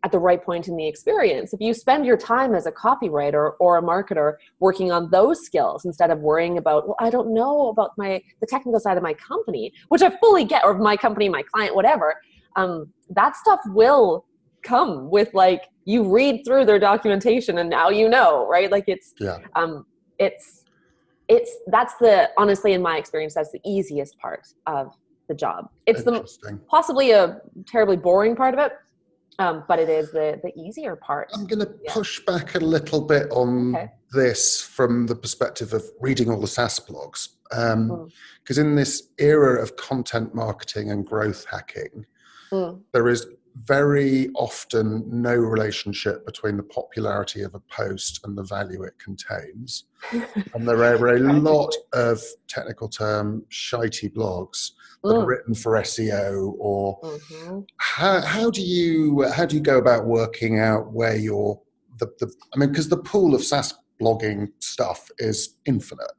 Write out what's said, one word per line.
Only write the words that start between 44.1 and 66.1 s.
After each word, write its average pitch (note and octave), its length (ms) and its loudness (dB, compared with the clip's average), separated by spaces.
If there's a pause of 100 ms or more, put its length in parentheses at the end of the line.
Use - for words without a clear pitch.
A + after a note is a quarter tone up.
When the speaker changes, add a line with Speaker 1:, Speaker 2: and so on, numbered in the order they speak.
Speaker 2:
often A2 680 -4 (180)
no A#2+ 140 0
relationship G#2+ 880 -4
between G#2 300 -6
the G2+ 80 -6
popularity G#2 800 -8
of F#2 100 -12
a G2 60 -18
post - 640 -8
and G2+ 120 -10
the G2 60 -10
value F#2+ 400 -10
it F#2 140 -16
contains. G2+ 880 -14 (280)
Speaker 1:
<laughs> A3+ 440 -8
Speaker 2:
And A#2 120 -6
there A#2 160 2
are A#2+ 120 4
a - 20 2 (240)
Speaker 1:
Right. - 0 - (220)
Speaker 2:
lot D3+ 320 2 (180)
of A#2 280 0 (260)
technical A2+ 400 -10
term, G#2+ 600 -4
shitey A2+ 640 -6
blogs F#2+ 580 -8 (320)
that G#3+ 120 2
are A3+ 80 0
Speaker 1:
Mm. - 40 -2
Speaker 2:
written A#2+ 260 -4
for A2 220 -2
S - 240 -4
E G#2+ 140 -4
O G2 460 -4
or G2+ 420 -4
Speaker 1:
Mm-hmm. D#3 580 -14 (180)
Speaker 2:
how, F3+ 440 0
how G#3+ 280 -2
do G3 120 -6
you, D#3+ 640 0
how C3 220 0
do D3+ 120 -4
you D3 40 0
go D3 160 2
about A#2 280 4
working A2+ 540 0
out A2 340 0
where A2+ 240 0
your, G#2 420 -4 (400)
the, A#2 80 -4 (120)
the, A2 140 -8 (220)
I - 20 -2
mean, C#3 160 2
'cause D3+ 140 -2
the E3 100 0
pool F3+ 380 2
of - 80 0
SaaS - 300 -4 (280)
blogging G#2+ 580 -2
stuff - 500 -8 (100)
is - 460 -6
infinite. - 540 -6